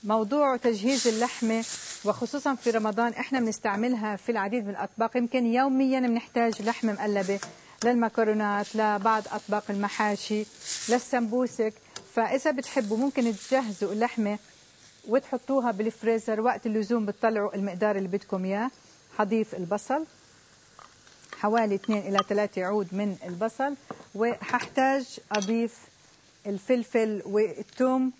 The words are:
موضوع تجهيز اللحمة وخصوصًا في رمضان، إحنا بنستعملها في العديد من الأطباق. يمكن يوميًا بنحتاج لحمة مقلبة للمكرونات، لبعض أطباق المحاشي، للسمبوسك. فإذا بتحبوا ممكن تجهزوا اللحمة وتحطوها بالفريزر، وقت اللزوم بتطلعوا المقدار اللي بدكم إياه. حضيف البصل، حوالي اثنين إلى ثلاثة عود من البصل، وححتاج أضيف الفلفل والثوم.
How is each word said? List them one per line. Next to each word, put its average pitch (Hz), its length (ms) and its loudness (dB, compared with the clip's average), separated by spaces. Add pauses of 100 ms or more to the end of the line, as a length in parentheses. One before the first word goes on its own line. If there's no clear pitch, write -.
موضوع 226 520 2
تجهيز 233 500 2
اللحمة 226 580 0 (400)
وخصوصًا 254 500 0
في 240 160 -2
رمضان، 220 420 2
إحنا 254 280 -2
بنستعملها 220 760 -2
في - 160 -4
العديد 208 320 0
من 202 60 -6
الأطباق. 220 460 -2
يمكن 240 300 2
يوميًا 262 540 4
بنحتاج 233 640 0
لحمة 220 300 0
مقلبة 196 480 0 (440)
للمكرونات، 214 920 2
لبعض 214 460 2 (100)
أطباق 208 380 -4
المحاشي، 208 760 0 (420)
للسمبوسك. 240 840 0 (400)
فإذا 262 360 2
بتحبوا 247 460 -2
ممكن 240 380 0 (160)
تجهزوا 208 420 0
اللحمة 208 460 0 (720)
وتحطوها 254 600 0
بالفريزر، 220 720 -2
وقت 240 260 0
اللزوم 214 400 0
بتطلعوا 208 480 0
المقدار 196 420 0
اللي 190 120 -2
بدكم 190 360 -4
إياه. 202 260 -2 (480)
حضيف 214 360 0
البصل، 208 500 -2 (1300)
حوالي 214 360 2
اثنين 208 240 0
إلى 196 200 0 (100)
ثلاثة 202 360 0
عود 202 280 -2
من 196 320 -2
البصل، 226 500 -4 (400)
وححتاج 247 920 0 (260)
أضيف 220 400 0 (720)
الفلفل 220 800 0
والثوم. 247 920 0